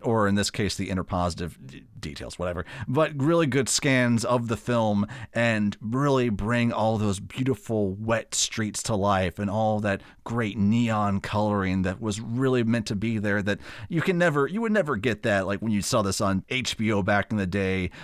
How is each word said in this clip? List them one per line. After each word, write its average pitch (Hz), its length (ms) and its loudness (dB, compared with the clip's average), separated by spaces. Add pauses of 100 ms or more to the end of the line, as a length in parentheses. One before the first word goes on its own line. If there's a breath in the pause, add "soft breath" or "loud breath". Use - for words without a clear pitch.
or 113 260 2
in 101 80 4
this 101 160 0
case, 98 240 -2
the 95 140 -6
interpositive 87 640 -2 (100)
d-, 67 200 -18 (160)
details, 71 360 -12
whatever, 90 280 -4 (240 loud breath)
but 151 260 0
really 160 320 2
good 127 220 2
scans 123 560 2
of 117 240 0
the 110 80 0
film 107 500 2 (260 loud breath)
and 107 480 0
really 127 500 2
bring 117 420 0
all 110 260 2
those 101 220 0
beautiful 110 760 -2
wet 110 400 -2
streets - 480 -2
to 110 140 -2
life 95 420 2
and 101 100 -2
all 107 300 0
that 101 220 -2 (240 loud breath)
great 117 340 -2
neon 104 640 2
coloring 101 640 0
that 92 180 -2
was 107 200 -4
really 123 440 0
meant 113 220 2
to 113 100 -4
be 110 220 -2
there 101 220 0
that 101 200 -2 (280 loud breath)
you 170 140 0
can 185 160 2
never, 147 300 2
you 196 120 -4
would 226 120 0
never 156 240 2
get 104 260 -2
that, 98 240 2
like, 98 140 -2
when 113 100 -2
you 104 100 2
saw 110 220 0
this 98 180 0
on 95 280 0
H 127 280 -4
B 107 140 0
O 101 140 2
back 101 260 2
in 110 60 0
the 98 100 0
day 95 440 0 (140 loud breath)